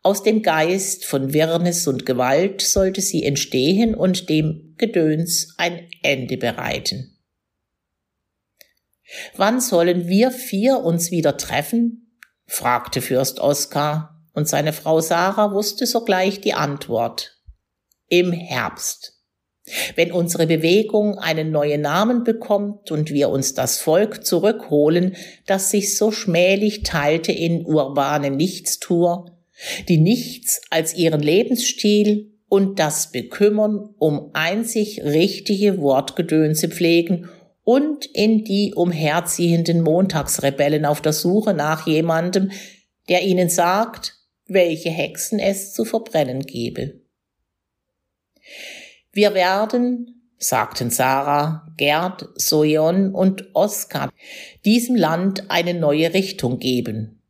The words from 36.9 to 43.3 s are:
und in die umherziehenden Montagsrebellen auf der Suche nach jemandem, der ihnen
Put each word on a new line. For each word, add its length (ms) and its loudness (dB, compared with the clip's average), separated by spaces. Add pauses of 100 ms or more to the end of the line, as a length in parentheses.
und 440 2
in 360 2
die 300 0
umherziehenden 1080 0
Montagsrebellen 1040 0
auf 140 0
der 140 -2
Suche 400 0
nach 340 -2
jemandem, 640 0 (560)
der 160 2
ihnen 240 2